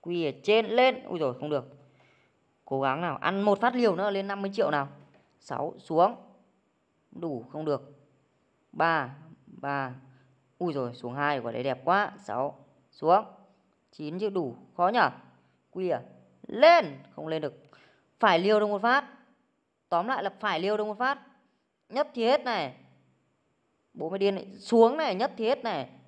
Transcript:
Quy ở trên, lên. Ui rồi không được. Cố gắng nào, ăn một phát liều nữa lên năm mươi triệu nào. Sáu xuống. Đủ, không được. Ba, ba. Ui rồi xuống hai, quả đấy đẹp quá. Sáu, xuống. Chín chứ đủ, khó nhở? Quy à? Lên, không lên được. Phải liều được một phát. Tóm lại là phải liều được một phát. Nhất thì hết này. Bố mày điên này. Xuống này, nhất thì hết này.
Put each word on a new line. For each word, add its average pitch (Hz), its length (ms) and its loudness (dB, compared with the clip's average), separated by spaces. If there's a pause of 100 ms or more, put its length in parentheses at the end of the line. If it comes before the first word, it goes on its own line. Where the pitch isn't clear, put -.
Quy 170 240 -4
ở 139 80 -2 (100)
trên, 214 240 4
lên. 254 380 2
Ui 175 140 -8
rồi 135 160 -2
không 151 160 -8
được. 135 160 -2 (960)
Cố 135 160 -4
gắng 135 200 0
nào, 170 160 -4
ăn 196 260 -2
một 202 180 2
phát 240 140 0
liều 226 220 2
nữa 202 140 -2
lên 196 160 -4
năm 202 160 -8
mươi 196 120 -4
triệu 190 160 0
nào. 143 180 -2 (500)
Sáu 143 400 -8
xuống. 180 380 2 (920)
Đủ, 143 420 -10
không 156 120 -10
được. 147 280 -4 (800)
Ba, 156 420 0 (320)
ba. 139 480 -6 (640)
Ui 175 140 -2
rồi 127 220 -4
xuống 120 200 -10
hai, 143 240 0
quả 117 140 -6
đấy 120 100 -6
đẹp 131 220 -2
quá. 202 340 0
Sáu, 131 460 -6 (260)
xuống. 185 340 2 (680)
Chín 156 260 -10
chứ 208 120 -4
đủ, 151 260 -4 (200)
khó 175 120 2
nhở? 208 220 2 (600)
Quy 185 180 -6
à? 131 140 -2 (440)
Lên, 247 520 4 (120)
không 151 160 -14
lên 160 160 -4
được. 143 120 -6 (680)
Phải 190 180 6
liều 208 220 4
được 208 60 0
một 202 160 -2
phát. 254 220 2 (840)
Tóm 180 180 0
lại 254 160 -4
là 196 80 -2 (100)
phải 185 200 -2
liều 202 160 0
được 214 80 -2
một 208 140 -8
phát. 269 200 -2 (680)
Nhất 294 260 -2
thì 233 100 -2
hết 247 200 2
này. 180 300 -4 (1200)
Bố 156 160 -8
mày 190 80 -6
điên 196 160 2
này. 190 120 -8 (120)
Xuống 233 380 6
này, 285 180 0
nhất 220 220 -2
thì 226 80 -6
hết 262 200 -2
này. 170 240 -4 (200)